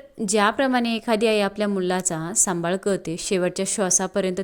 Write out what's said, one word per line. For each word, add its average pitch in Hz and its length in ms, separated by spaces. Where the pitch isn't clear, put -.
ज्याप्रमाणे 233 680
एखादी 226 300
आई 214 140
आपल्या 202 280
मुलाचा 180 680
सांभाळ 175 400
करते, 185 420
शेवटच्या 180 500
श्वासापर्यंत 190 760